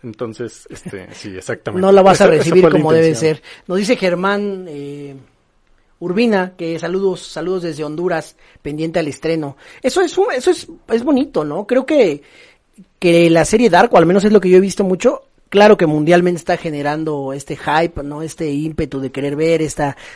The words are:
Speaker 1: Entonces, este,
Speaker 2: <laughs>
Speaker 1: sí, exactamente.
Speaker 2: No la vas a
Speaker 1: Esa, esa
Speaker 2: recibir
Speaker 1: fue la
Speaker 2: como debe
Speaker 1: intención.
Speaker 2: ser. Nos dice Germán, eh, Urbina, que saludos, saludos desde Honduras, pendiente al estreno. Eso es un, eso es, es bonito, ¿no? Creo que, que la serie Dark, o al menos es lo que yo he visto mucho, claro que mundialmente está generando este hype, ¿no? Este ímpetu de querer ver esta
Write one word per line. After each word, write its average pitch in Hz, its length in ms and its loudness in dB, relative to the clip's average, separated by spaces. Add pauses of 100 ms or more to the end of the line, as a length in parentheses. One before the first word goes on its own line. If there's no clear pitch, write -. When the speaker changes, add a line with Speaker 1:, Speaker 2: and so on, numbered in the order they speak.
Speaker 1:
Entonces, 113 680 -12
este, 92 380 -16
Speaker 2:
<laughs> 98 60 -20
Speaker 1:
sí, 98 220 -14
exactamente. - 480 -6
Speaker 2:
No 196 80 6
la 196 100 8
vas 185 180 6
a 202 60 6
Speaker 1:
Esa, 165 80 4
esa 151 100 2
Speaker 2:
recibir 170 180 4
Speaker 1:
fue 165 80 6
la 151 80 2
Speaker 2:
como 156 140 2
debe 165 160 4
Speaker 1:
intención. 156 280 0
Speaker 2:
ser. - 80 -20 (220)
Nos 185 120 -4
dice 208 180 0
Germán, 190 720 -4
eh, 143 480 -14 (840)
Urbina, 185 560 0
que 165 220 -8
saludos, 185 440 -4
saludos 175 420 -8
desde 156 200 -8
Honduras, 160 520 -6 (260)
pendiente 156 380 -6
al 151 80 -4
estreno. 156 480 -6 (260)
Eso 269 180 -2
es 339 160 -2
un, 381 160 2
eso 269 180 -2
es, - 180 -2 (200)
es 226 140 -2
bonito, 254 420 0
¿no? 160 220 -6
Creo 254 180 0
que, 220 380 2 (760)
que 170 320 4
la 165 140 4
serie 226 260 2
Dark, 190 220 4
o 196 60 6
al 165 80 6
menos 185 180 2
es 214 80 4
lo 208 80 6
que 185 80 0
yo 180 100 8
he - 20 8
visto 196 240 -2
mucho, 190 380 0 (260)
claro 208 280 6
que 175 100 0
mundialmente 170 520 2
está 175 180 -4
generando 147 760 -6
este 143 240 -10
hype, 156 480 -2
¿no? 147 180 -10
Este 160 280 -8
ímpetu 147 500 -6
de 131 100 -6
querer 143 240 -6
ver 160 280 0
esta 143 340 -4 (200)